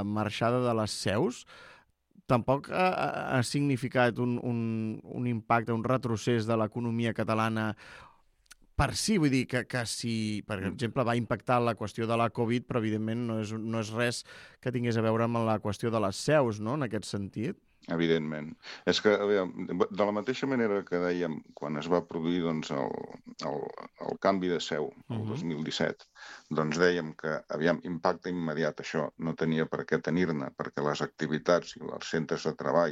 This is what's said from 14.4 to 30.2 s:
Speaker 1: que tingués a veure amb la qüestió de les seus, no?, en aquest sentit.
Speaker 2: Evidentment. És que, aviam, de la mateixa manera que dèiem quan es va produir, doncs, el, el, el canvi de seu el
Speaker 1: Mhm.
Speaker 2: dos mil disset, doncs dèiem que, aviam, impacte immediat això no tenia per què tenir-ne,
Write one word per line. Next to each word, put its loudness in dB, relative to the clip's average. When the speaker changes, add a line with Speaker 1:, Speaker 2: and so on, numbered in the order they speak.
Speaker 1:
que -4
tingués 2
a 2
veure 4
amb 0
la 2
qüestió -2
de 2
les 0
seus, 2
no?, -2
en -2
aquest -4
sentit. -6
Speaker 2:
Evidentment. 0
És 4
que, 6
aviam, 2
de 2
la 2
mateixa -2
manera 2
que -2
dèiem 0
quan -6
es -6
va 4
produir, 0
doncs, -2
el, -2
el, -4
el -4
canvi 2
de 2
seu -2
el -4
Speaker 1:
Mhm. -6
Speaker 2:
dos -6
mil -4
disset, -2
doncs 0
dèiem 4
que, -4
aviam, 2
impacte -2
immediat -2
això -2
no -2
tenia 2
per -4
què 2
tenir-ne, 0